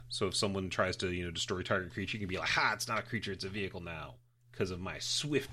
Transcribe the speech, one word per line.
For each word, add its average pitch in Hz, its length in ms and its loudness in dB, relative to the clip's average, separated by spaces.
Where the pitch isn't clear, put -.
So - 180 0
if 90 80 0
someone 98 360 2
tries 92 260 2
to, 92 160 0
you 90 120 0
know, 87 60 -2
destroy 90 320 -2
target 90 300 2
creature, 101 240 -2
you 104 100 -4
can - 20 -4
be 92 100 0
like, 80 100 0
"Ha, 135 260 6
it's - 140 -4
not 113 100 0
a 98 40 0
creature, 101 300 -4
it's 92 120 -6
a 95 40 -4
vehicle 95 320 -4
now, 82 360 -8
'cause 95 200 0
of 87 80 -4
my 85 180 -4
Swift - 540 0